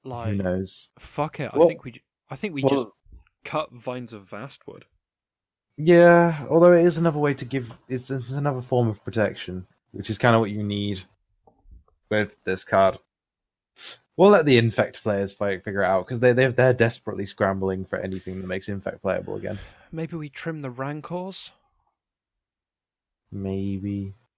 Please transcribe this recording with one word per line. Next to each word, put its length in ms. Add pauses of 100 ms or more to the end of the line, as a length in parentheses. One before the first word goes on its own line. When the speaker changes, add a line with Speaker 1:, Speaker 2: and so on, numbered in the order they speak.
Speaker 1:
Like, 260
Speaker 2:
Who 140
knows? 460 (100)
Speaker 1:
fuck 400
it. 140
I 40
Speaker 2:
Well, 100
Speaker 1:
think 160
we... 80
j-, 100 (280)
I 60
think 180
we 100
Speaker 2:
well, 60
Speaker 1:
just 180 (560)
cut 300
Vines 400
of 160
Vastwood. 540 (920)
Speaker 2:
Yeah, 720
although 240
it 120
is 120
another 220
way 160
to 100
give, 260 (160)
it's, 220
it's 220
another 300
form 260
of 160
protection, 640 (240)
which 180
is 80
kinda 220
what 100
you 140
need 400 (1040)
with 260 (100)
this 180
card. 340 (1160)
We'll 160
let 160
the 100
Infect 460
players 300
fight, 300
figure 200
it 40
out, 200
'cause 120
they, 140
they're, 180
they're 220
desperately 540
scrambling 580
for 140
anything 420
that 60
makes 220
Infect 340
playable 320
again. 240 (320)
Speaker 1:
Maybe 240
we 140
trim 340
the 80
Rancors? 800 (1800)
Speaker 2:
Maybe. 840 (220)